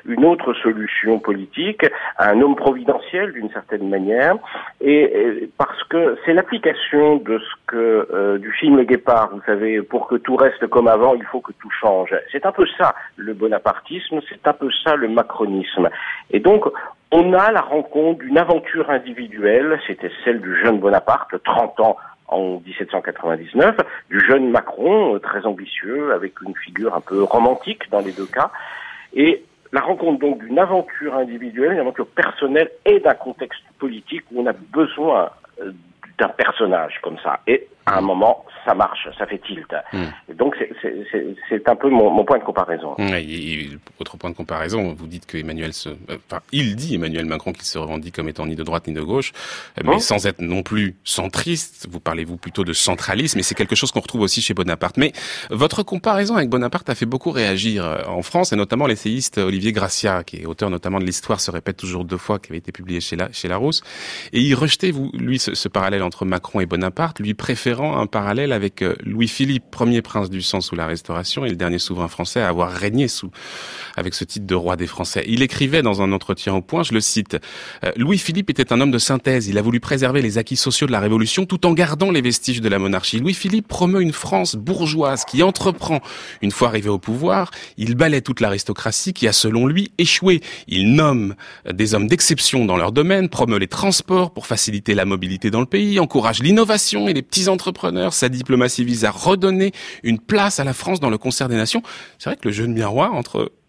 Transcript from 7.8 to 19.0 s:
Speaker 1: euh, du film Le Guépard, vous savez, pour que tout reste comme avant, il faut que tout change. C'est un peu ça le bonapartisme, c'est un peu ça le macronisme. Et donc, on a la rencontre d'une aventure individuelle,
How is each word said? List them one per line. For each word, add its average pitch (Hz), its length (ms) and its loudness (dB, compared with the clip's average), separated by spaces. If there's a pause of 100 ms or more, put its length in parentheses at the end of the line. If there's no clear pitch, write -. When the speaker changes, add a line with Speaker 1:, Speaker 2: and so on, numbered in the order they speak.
Speaker 1:
euh, 101 240 2
du 101 160 -8
film 143 240 6
Le 127 80 8
Guépard, 117 480 4
vous 101 140 -10
savez, 107 340 2
pour 113 280 -4
que 120 80 2
tout 127 200 0
reste 127 300 4
comme 120 220 6
avant, 117 260 6
il 117 100 -2
faut 123 160 -6
que 107 120 -12
tout - 180 -18
change. 107 440 2 (180)
C'est 139 120 -4
un 190 80 2
peu 180 140 4 (100)
ça 160 180 4 (220)
le 107 160 -8
bonapartisme, 110 960 -2
c'est - 180 -10
un 147 60 6
peu 143 160 -4 (160)
ça 156 100 4
le 127 140 0
macronisme. 101 800 0 (420)
Et - 100 2
donc, 214 260 6 (460)
on 170 200 6
a 196 180 6
la 185 120 2
rencontre 151 580 0
d'une 131 180 2
aventure 165 520 2
individuelle, 123 960 2